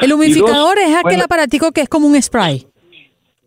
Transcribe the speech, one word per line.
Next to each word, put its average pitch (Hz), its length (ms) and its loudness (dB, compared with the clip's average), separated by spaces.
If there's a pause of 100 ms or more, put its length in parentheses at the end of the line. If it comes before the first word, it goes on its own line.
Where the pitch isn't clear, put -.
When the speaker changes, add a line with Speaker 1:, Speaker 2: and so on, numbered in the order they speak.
Speaker 1:
El 262 80 0
Speaker 2:
Y - 20 2
dos, 302 80 0
Speaker 1:
humidificador 311 600 2
es 359 160 0
aquel 349 100 0
Speaker 2:
bueno, 359 200 0
Speaker 1:
aparatico 320 480 -2
que 330 100 -2
es - 60 -4
como 302 180 0
un 294 140 4
spray. 170 460 -4 (800)